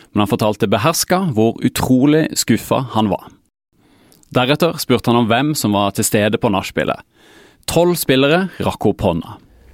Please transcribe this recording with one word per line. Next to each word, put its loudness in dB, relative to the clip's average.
men 2
han -2
fortalte 0
behersket 0
hvor 2
utrolig 2
skuffet -2
han 0
var. -6
Deretter 0
spurte 0
han 4
om 2
hvem 0
som 0
var 0
til -2
stede 0
på 0
nachspielet. -4
Tolv 2
spillere 2
rakk -2
opp -2
hånda. -2